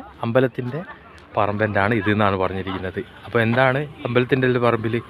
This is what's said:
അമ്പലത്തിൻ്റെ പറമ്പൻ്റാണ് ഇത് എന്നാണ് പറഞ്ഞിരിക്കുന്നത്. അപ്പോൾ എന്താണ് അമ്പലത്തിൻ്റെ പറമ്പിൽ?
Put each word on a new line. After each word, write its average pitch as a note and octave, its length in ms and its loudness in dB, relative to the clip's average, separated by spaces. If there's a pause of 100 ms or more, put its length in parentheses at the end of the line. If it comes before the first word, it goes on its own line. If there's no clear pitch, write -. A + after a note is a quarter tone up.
(280)
അമ്പലത്തിൻ്റെ B2+ 540 0 (560)
പറമ്പൻ്റാണ് G#2 640 0
ഇത് G#2 140 -2
എന്നാണ് G2 280 2
പറഞ്ഞിരിക്കുന്നത്. F#2 580 -4 (240)
അപ്പോൾ A#2 220 0
എന്താണ് C3 340 2 (260)
അമ്പലത്തിൻ്റെ B2 600 2
പറമ്പിൽ? A2+ 300 0 (120)